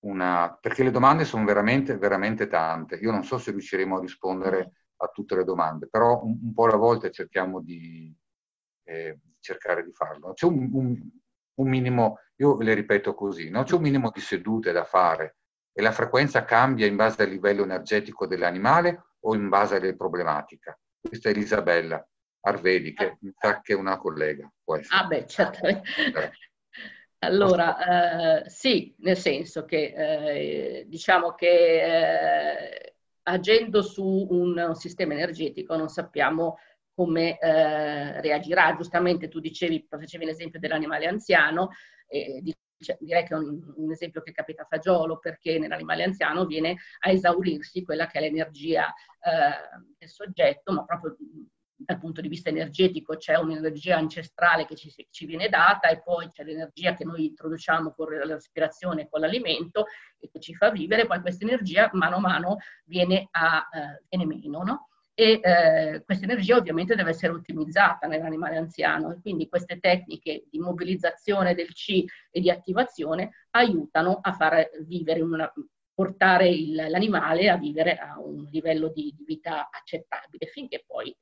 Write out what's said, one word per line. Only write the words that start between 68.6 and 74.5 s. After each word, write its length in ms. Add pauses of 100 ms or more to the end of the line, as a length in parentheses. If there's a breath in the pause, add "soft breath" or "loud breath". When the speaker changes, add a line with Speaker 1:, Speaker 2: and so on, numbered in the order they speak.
Speaker 2:
e 80
quindi 280
queste 320
tecniche 680
di 120
mobilizzazione 920
del 180
C 320 (260 loud breath)
e 100
di 100
attivazione 1000
aiutano 720
a 100
far 380 (120)